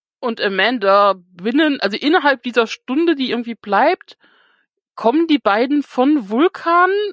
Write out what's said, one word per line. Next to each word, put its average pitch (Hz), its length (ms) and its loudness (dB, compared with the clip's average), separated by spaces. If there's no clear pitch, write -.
und 226 180 -6
Amanda 202 760 2
binnen, 262 480 0
also 208 160 -4
innerhalb 285 460 0
dieser 240 240 0
Stunde, 320 480 -2
die 262 160 -4
irgendwie 233 240 -6
bleibt, 226 640 -2
kommen 302 320 0
die 294 120 2
beiden 254 440 0
von 254 460 0
Vulkan 339 640 0